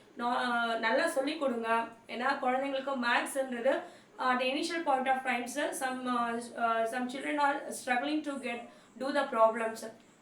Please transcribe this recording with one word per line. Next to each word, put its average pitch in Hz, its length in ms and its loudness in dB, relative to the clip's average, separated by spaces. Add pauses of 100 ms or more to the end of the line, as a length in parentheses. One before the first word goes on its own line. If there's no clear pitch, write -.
(180)
நா-, 240 600 0
நல்லா 254 300 2
சொல்லி 302 300 0
கொடுங்க. 254 460 0 (220)
ஏன்னா 262 360 0
குழந்தைங்களுக்கு 269 520 0 (100)
மேத்ஸ்ன்றது, 262 760 2 (380)
uh, 254 220 2
the 254 60 2
initial 330 380 -2
point 262 240 2
of 262 80 4
times, 254 580 -2 (100)
some, 254 220 -4
uh, 240 360 0 (140)
uh, 226 280 2
some 247 260 -2
children 294 300 -2
are 285 280 2
struggling 277 520 0
to 285 120 -4
get, 240 360 -8 (300)
do 269 160 -2
the 285 80 4
problems 226 560 2 (440)